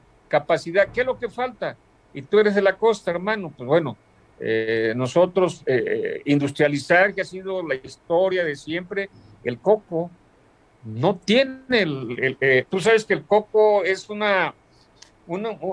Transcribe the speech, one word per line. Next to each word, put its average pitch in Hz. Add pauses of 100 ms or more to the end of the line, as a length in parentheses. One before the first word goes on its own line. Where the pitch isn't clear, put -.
(280)
capacidad. 165
¿Qué 226
es 254
lo 254
que 233
falta? 240 (340)
Y 147
tú 202
eres 208
de 202
la 196
costa, 220
hermano, 185
pues 123
bueno, 143 (420)
eh, 110
nosotros, 170
eh, 110
industrializar, 147
que 185
ha -
sido 185
la 139
historia 180
de 151
siempre, 180 (360)
el 120
coco 175 (720)
no 120
tiene 262
el, 139
el, 131
eh, 131
tú 190
sabes 214
que 196
el 151
coco 214
es 185
una, 202 (760)
una, 196 (240)